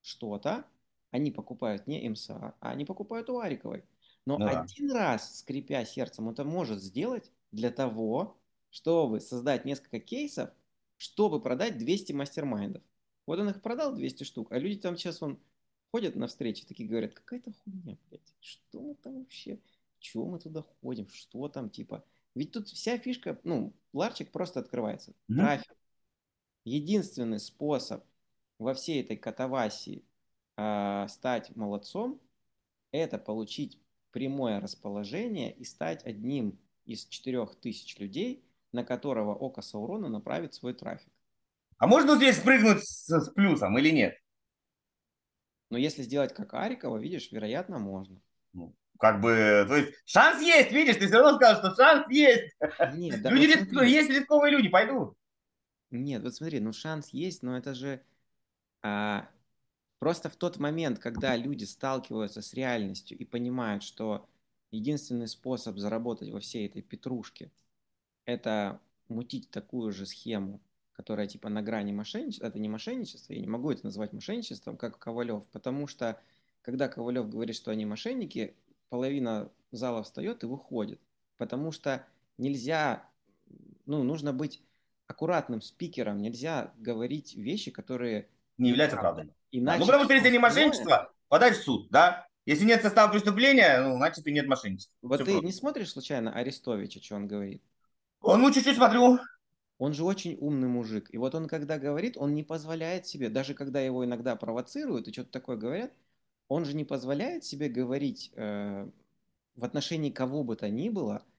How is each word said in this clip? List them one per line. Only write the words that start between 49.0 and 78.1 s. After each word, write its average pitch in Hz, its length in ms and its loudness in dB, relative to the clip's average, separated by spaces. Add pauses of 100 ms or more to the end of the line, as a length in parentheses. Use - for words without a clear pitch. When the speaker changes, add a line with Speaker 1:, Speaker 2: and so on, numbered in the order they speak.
Speaker 2:
бы, 107 480 8
то 135 80 4
есть 139 160 2 (140)
шанс 262 360 8
есть, 320 300 8
видишь, 269 240 4
ты 190 100 2
все 214 140 8
равно 285 160 10
сказал, 220 200 10
что 190 180 0
шанс 294 360 8
есть. 277 460 6 (240)
Speaker 1:
Нет, 160 420 -2
да 123 80 2
Speaker 2:
Люди 269 140 8
Speaker 1:
вот - 20 10
Speaker 2:
рискуют, 294 220 6
Speaker 1:
смотри. 247 220 6
Speaker 2:
есть 294 200 6
рисковые 285 420 6
люди, 254 160 6
пойдут. 220 480 2 (760)
Speaker 1:
Нет, 127 320 -6
вот 120 120 -8
смотри, 151 260 -6
ну 110 120 -4
шанс 156 380 -8
есть, 170 320 -8
но 127 140 -6
это 131 180 -8
же, 135 280 -8 (800)
а, 104 460 -4 (720)
просто 165 320 -2
в - 60 -20
тот 175 220 -4
момент, 147 400 -2
когда 120 380 -2
люди 120 280 -6
сталкиваются 110 800 -6
с - 120 -14
реальностью 117 640 -4
и - 60 -10
понимают, 120 580 -4
что - 460 -8 (420)
единственный 120 580 -6
способ 117 500 -8
заработать 110 520 -6
во 110 100 -10
всей 107 260 -8
этой - 160 -12
петрушке — - 680 -12 (720)
это 110 560 -4 (280)
мутить 120 420 -8
такую 110 420 -8
же 98 140 -10
схему, 101 540 -8 (320)
которая 104 360 -8
типа - 200 -14
на 107 140 -4
грани 104 300 -4
мошенничества, 208 540 -8
это 104 120 -10
не 107 100 -6
мошенничество, 214 640 -10
я - 80 -10
не - 60 -8
могу 123 240 -4
это - 140 -6
назвать 107 280 -8
мошенничеством, - 640 -10
как - 220 -12
Ковалев, 117 500 -8
потому 135 380 -8
что, 113 340 -6 (420)
когда 131 260 -4
Ковалев 123 400 -4
говорит, 110 280 -6
что - 140 -10
они 107 160 -4
мошенники, 143 680 -8 (320)